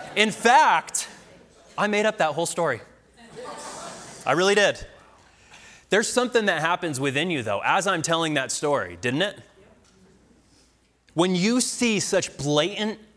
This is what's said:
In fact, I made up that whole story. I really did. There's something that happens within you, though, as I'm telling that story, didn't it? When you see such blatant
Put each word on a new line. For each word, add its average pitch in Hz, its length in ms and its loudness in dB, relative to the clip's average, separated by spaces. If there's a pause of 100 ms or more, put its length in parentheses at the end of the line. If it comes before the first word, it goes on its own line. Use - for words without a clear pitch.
(160)
In 208 140 2
fact, 240 800 4 (680)
I 208 120 0
made 208 180 2
up 214 140 0
that 156 140 0
whole 165 120 -2
story. 151 360 -2 (1400)
I 131 100 2
really 190 200 2
did. 196 320 2 (1040)
There's 220 180 2
something 240 380 0
that 170 160 0
happens 165 380 -2
within 143 320 0
you, 143 100 -2
though, 104 240 -2
as 170 220 2
I'm 175 160 0
telling 165 320 0
that 131 160 -2
story, 104 500 -2
didn't 127 220 0
it? - 160 -6 (1800)
When 185 200 2
you 226 260 2
see 226 380 0
such - 380 -2
blatant 170 600 0 (180)